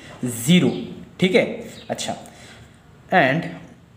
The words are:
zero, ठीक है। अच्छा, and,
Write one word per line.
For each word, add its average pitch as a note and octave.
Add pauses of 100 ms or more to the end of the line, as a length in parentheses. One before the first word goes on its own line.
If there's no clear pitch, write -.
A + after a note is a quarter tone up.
(460)
zero, C#3+ (480)
ठीक G3
है। - (440)
अच्छा, - (1000)
and, D#3 (520)